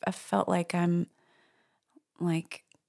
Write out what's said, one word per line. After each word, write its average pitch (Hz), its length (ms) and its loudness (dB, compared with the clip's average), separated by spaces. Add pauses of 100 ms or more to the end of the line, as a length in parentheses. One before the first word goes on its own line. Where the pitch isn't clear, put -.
I 190 40 -2
felt - 380 0
like 175 260 0
I'm, 175 340 2 (1120)
like, 165 440 -2 (240)